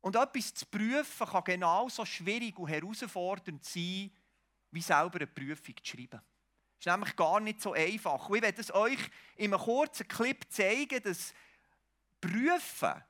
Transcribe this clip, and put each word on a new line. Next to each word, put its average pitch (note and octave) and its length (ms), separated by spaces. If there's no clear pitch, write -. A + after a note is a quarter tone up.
Und G3 140
etwas C4+ 360
zu - 140
prüfen A#3 600
kann F#3 180
genauso F#3 600
schwierig G3+ 540
und D#3+ 100
herausfordernd F#3 960
sein, F#3 460
wie E3 120
selber D#3+ 340
eine D3+ 100
Prüfung C#3 560
zu - 100
schreiben. B2 280
Das - 640
ist - 0
nämlich F#3 300
gar F3 240
nicht G#3+ 220
so G3+ 100
einfach. E3 560
Und G3+ 80
ich A#3 60
werde G#3+ 180
es - 140
euch A3+ 240
in G3+ 180
einem F#3+ 80
kurzen C4+ 440
Clip B3 440
zeigen, A#3+ 520
dass F#3 300
Prüfen A3 880